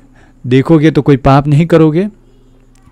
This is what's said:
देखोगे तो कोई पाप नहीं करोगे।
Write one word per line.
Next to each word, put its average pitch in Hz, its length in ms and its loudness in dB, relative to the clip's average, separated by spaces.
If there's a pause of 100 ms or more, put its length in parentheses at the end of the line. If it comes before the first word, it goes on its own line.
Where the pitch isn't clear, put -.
(480)
देखोगे 147 440 0
तो 147 100 -2
कोई 143 160 0
पाप 143 300 0
नहीं 151 180 0
करोगे। 165 420 0 (840)